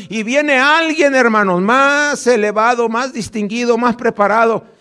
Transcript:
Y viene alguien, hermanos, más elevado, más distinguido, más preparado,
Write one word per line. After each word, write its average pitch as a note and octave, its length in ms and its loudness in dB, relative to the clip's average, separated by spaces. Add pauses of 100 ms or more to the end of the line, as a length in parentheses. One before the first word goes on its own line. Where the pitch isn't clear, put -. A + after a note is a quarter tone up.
Y G#3+ 160 -6
viene C#4 340 0
alguien, D4+ 560 2
hermanos, G#3+ 480 2
más C#4 640 0
elevado, A3+ 640 0
más B3 240 -4
distinguido, A#3 680 -4
más A#3 200 0
preparado, A3+ 680 0 (180)